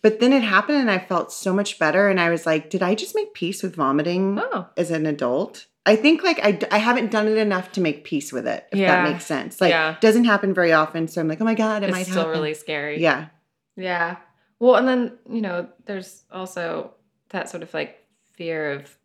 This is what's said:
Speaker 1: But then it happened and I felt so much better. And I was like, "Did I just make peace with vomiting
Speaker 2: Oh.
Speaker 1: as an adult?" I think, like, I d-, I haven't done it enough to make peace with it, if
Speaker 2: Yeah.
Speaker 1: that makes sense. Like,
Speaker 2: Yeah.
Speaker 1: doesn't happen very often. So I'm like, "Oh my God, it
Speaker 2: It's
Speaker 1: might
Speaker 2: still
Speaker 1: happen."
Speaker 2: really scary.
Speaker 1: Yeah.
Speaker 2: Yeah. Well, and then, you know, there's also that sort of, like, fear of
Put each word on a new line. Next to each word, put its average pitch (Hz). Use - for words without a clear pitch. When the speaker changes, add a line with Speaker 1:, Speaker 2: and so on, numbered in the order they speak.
Speaker 1:
But 214
then 247
it 262
happened 208
and 254
I 190
felt 180
so -
much 196
better. 175
And 190
I 170
was 165
like, 160
"Did 185
I 185
just 214
make 427
peace 180
with 180
vomiting 170
Speaker 2:
Oh. 453
Speaker 1:
as 170
an 156
adult?" 147
I 214
think, 302
like, 349
I 208
d-, 180
I 208
haven't 233
done 214
it 220
enough 196
to 196
make 151
peace -
with 117
it, -
if 202
Speaker 2:
Yeah. 196
Speaker 1:
that 175
makes 175
sense. -
Like, 175
Speaker 2:
Yeah. 160
Speaker 1:
doesn't 226
happen 202
very 175
often. 160
So 170
I'm 156
like, 156
"Oh 220
my 226
God, 214
it 196
Speaker 2:
It's 185
Speaker 1:
might 185
Speaker 2:
still 185
Speaker 1:
happen." 160
Speaker 2:
really 156
scary. 151
Speaker 1:
Yeah. 151
Speaker 2:
Yeah. 180
Well, 240
and 247
then, 247
you 226
know, 180
there's 190
also 175
that 185
sort 170
of, -
like, 151
fear 160
of 139